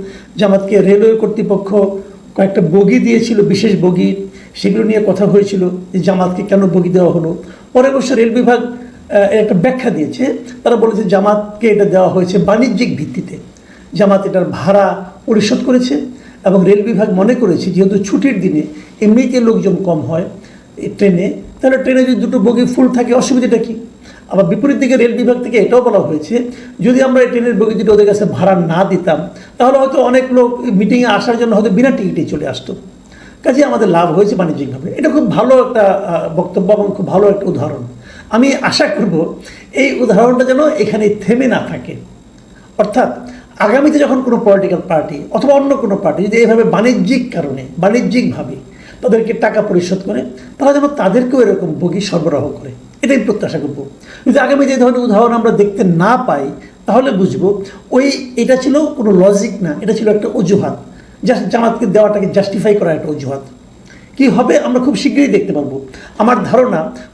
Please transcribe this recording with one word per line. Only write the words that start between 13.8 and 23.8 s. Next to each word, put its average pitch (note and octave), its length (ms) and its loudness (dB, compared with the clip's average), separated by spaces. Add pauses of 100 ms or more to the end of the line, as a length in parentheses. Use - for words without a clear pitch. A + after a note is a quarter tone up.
জামাত G3 320 2
এটার F#3 260 0
ভাড়া F#3+ 540 0 (200)
পরিশোধ A3 400 0
করেছে B3+ 360 0 (440)
এবং F#3+ 200 4
রেল G3+ 160 4
বিভাগ G3+ 320 -2
মনে G3+ 220 2
করেছে F#3 360 0
যেহেতু F#3+ 320 2
ছুটির A#3 380 0
দিনে D3+ 200 0 (400)
এমনিতে A#3+ 380 2
লোকজন F#3+ 360 0
কম E3 240 -2
হয় D#3+ 240 -4 (540)
এই - 200 -8
ট্রেনে, G3 360 2 (280)
তাহলে C4 160 2
ট্রেনে B3+ 260 2
যদি B3 120 2
দুটো A#3+ 240 -2
বগি A#3+ 260 2
ফুল B3+ 240 2
থাকে A#3+ 240 0
অসুবিধাটা B3 440 2
কী? - 180 -4 (540)